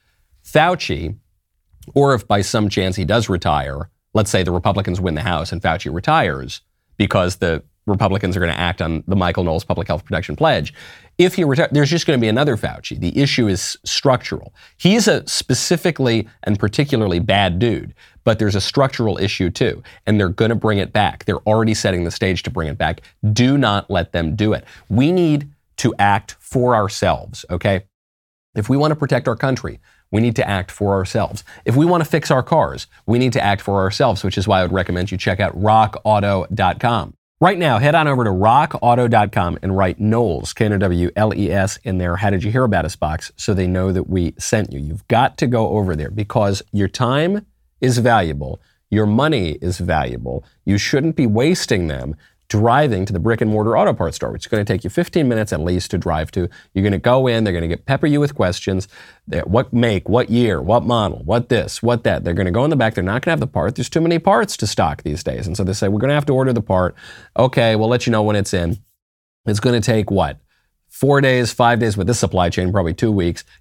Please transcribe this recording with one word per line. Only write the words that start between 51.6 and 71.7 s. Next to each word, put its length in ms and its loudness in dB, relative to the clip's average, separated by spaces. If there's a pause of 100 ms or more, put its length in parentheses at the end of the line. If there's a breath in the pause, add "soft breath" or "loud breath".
them 260 -6 (340 soft breath)
driving 580 2
to 80 -4
the 40 -2
brick 220 0
and 100 2
mortar 280 2
auto 160 2
parts 220 -4
store, 140 -6
which 120 -10
is 40 -16
gonna 160 -2
take 220 -2
you 60 -4
fifteen 360 0
minutes 280 0
at 60 -4
least 300 -2
to 60 -4
drive 340 -2
to. 200 -4 (240 loud breath)
You're 100 0
gonna 140 2
go 280 4
in, 180 2
they're 100 0
gonna 120 -2
get, 200 -6
pepper 200 0
you 140 2
with 140 -2
questions. 540 -2 (380 loud breath)
They're, 180 -4
what 280 0
make, 340 0
what 220 2
year, 320 2
what 240 2
model, 400 -2
what 240 -2
this, 340 -2
what 220 0
that. 200 0
They're 100 -2
gonna 160 0
go 140 0
in 40 0
the 80 0
back. 160 2
They're 100 -4
not 200 -2
gonna 100 0
have 80 0
the 60 -2
part. 280 -2
There's 140 -6
too 140 0
many 160 2
parts 400 0
to 80 -4
stock 360 -2
these 220 -6
days. 220 -6
And 100 -4
so 80 -2
they 80 -2
say, 160 -2
"We're 120 0
gonna 120 0
have 140 0
to 80 2
order 180 2
the 80 0
part. 340 0 (440 loud breath)
Okay, 360 2
we'll 140 2
let 180 0
you 40 0
know 120 2
when 140 2
it's 160 -2
in." 240 -2 (720)
It's 140 0
gonna 200 2
take 300 0
what? 280 0 (520)
Four 320 2
days, 320 2
five 240 4